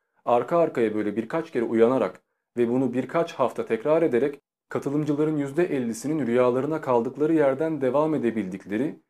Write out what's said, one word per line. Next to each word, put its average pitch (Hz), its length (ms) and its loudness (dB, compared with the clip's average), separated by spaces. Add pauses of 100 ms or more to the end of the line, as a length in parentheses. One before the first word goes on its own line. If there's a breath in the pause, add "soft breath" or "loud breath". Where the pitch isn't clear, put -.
(260)
Arka 123 320 0
arkaya 131 380 0
böyle 104 200 -2
birkaç 156 360 -6
kere 117 120 -2
uyanarak 113 580 2 (360)
ve 120 120 2
bunu 123 240 0
birkaç 127 400 -2
hafta 120 320 -2
tekrar 147 360 2
ederek 143 400 0 (280)
katılımcıların 147 680 0
yüzde 143 280 -2
ellisinin 135 640 -4
rüyalarına 127 540 2
kaldıkları 131 520 2
yerden 151 480 2
devam 147 340 2
edebildikleri 107 840 -4 (100)